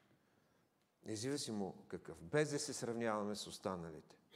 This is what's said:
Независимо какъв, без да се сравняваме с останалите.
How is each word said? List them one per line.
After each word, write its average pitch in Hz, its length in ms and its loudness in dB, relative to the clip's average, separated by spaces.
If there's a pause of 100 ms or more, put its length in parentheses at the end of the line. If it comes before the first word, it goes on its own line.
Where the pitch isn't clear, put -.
(1040)
Независимо 110 840 -2
какъв, 85 360 -8
без 147 280 4
да 147 80 2
се 135 140 -2
сравняваме 113 640 2
с - 120 -4
останалите. 82 680 -4 (200)